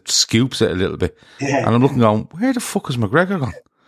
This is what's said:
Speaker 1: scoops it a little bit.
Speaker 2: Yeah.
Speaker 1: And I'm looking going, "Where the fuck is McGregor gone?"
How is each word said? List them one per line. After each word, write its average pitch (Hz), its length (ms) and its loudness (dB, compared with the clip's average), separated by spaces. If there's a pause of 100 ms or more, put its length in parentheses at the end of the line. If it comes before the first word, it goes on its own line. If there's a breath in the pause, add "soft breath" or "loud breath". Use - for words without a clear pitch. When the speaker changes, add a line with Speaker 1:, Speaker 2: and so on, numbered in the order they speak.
Speaker 1:
scoops - 540 0
it 110 100 2
a 85 40 -2
little 90 240 -2
bit. - 180 -2 (240 soft breath)
Speaker 2:
Yeah. - 240 -2
Speaker 1:
And 113 100 0
I'm 120 60 4
looking 139 200 2
going, 110 320 2
"Where 240 200 0
the 240 80 -6
fuck - 300 -6
is 123 80 -4
McGregor 160 420 0
gone?" 117 140 -6 (340 soft breath)